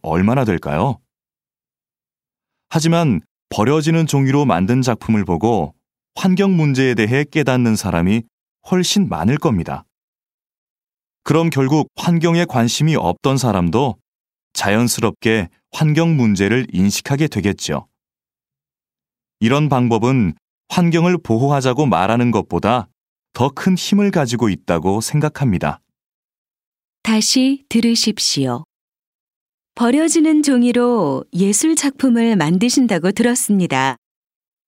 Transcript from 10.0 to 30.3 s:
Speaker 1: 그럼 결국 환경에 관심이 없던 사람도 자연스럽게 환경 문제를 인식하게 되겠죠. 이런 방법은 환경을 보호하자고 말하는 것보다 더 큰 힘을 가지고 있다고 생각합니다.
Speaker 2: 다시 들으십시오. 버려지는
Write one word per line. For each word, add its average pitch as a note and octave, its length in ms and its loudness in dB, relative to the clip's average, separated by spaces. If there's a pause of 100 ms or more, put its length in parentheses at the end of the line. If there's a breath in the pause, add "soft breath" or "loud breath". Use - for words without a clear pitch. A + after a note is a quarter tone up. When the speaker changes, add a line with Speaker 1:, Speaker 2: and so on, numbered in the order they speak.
Speaker 1:
그럼 E3 260 2
결국 C#3 460 0
환경에 E3+ 480 0
관심이 D3 500 0
없던 C3+ 420 -2
사람도 G#2+ 600 0 (560)
자연스럽게 A2 960 -2 (240)
환경 D#3+ 440 0
문제를 G#2+ 560 0
인식하게 G2+ 540 -2
되겠죠. F#2 600 -6 (1500)
이런 C#3 280 2
방법은 A#2+ 640 0 (340)
환경을 E3+ 500 2
보호하자고 C3+ 680 0
말하는 A2+ 440 2
것보다 G2+ 580 -2 (440)
더 C3+ 180 0
큰 - 260 -2
힘을 G3+ 360 0
가지고 A#2+ 380 0
있다고 F2+ 500 -2
생각합니다. A#2 800 -2 (1300)
Speaker 2:
다시 B3+ 640 0
들으십시오. G#3 960 -2 (1120)
버려지는 D4+ 640 2